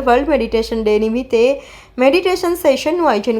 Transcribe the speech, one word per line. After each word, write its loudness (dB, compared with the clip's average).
વર્લ્ડ 2
મેડિટેશન -2
ડે 0
નિમિત્તે -2
મેડિટેશન 0
સેશનનું 0
આયોજન -2